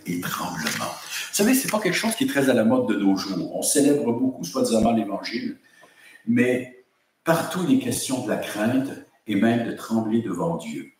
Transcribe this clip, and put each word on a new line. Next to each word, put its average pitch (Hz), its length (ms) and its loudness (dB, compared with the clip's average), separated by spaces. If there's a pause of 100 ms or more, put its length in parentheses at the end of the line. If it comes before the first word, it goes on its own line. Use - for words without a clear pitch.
et 87 160 -4
tremblement. » - 720 -4 (380)
Vous - 40 -10
savez, 226 200 4
c'est - 160 0
pas 214 100 0
quelque 175 160 0
chose 220 200 0
qui - 80 0
est 131 40 0
très 131 220 2
à 120 40 6
la 113 100 4
mode 117 220 4
de 107 100 0
nos 98 200 4
jours. 92 400 -4
On - 60 -4
célèbre 135 500 4
beaucoup, 131 320 -2
soi-disant, 113 480 2
l'Évangile, 104 640 -4 (680)
mais 123 580 0 (400)
partout, 165 440 0
il 131 80 6
est - 20 4
question 123 460 -2
de - 40 -6
la 147 80 0
crainte 117 540 -2 (380)
et 101 80 0
même 113 280 4
de 90 80 -4
trembler 110 500 0
devant 101 340 -2
Dieu. - 320 -10 (120)